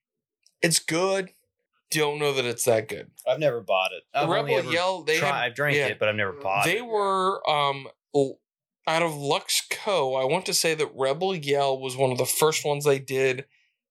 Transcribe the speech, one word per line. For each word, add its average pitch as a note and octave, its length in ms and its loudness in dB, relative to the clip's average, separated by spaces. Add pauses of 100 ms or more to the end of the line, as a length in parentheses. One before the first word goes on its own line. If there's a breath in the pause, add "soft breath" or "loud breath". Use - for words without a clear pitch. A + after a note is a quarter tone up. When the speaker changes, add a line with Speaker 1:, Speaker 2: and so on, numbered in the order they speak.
(600)
Speaker 1:
it's E3+ 180 2
good. F#3+ 520 -2 (600)
Don't D3+ 280 0
know D3 140 0
that C3 120 0
it's A#2+ 200 -2
that A2+ 240 2
good. - 220 -12 (160)
Speaker 2:
I've B2+ 120 0
never C3 220 0
bought F#2 320 0
it. F2 100 -12 (100)
I've D3+ 160 0
only F3 260 0
Speaker 1:
Rebel C3 40 4
Speaker 2:
ever B2+ 140 -2
Speaker 1:
Yell, F3+ 320 0
they D#3 140 2
Speaker 2:
tried, D3+ 100 0
Speaker 1:
had, C3 160 0
Speaker 2:
I've A#2+ 100 -4
drank C#3+ 220 0
Speaker 1:
yeah. C#3 100 2
Speaker 2:
it, G#2+ 120 -4
but A2 100 2
I've G#2+ 80 0
never G2+ 160 -2
bought G2 320 -2
Speaker 1:
They F3+ 140 2
Speaker 2:
it. B3 80 -8
Speaker 1:
were, G3 640 0
um, C#3 380 0 (280)
l-, C#3 240 2 (480)
out D#3+ 160 2
of E3+ 100 0
Luxco, C#3+ 1080 -2
I C3 40 0
want E3 220 0
to F#3 80 -4
say E3 200 2
that D#3 200 -2
Rebel C#3+ 400 0
Yell C#3 460 0
was C3 160 -8
one C3 140 2
of B2 80 -2
the B2+ 80 0
first - 380 0
ones C#3+ 200 -2
they C#3 140 4
did C3 460 -2 (460)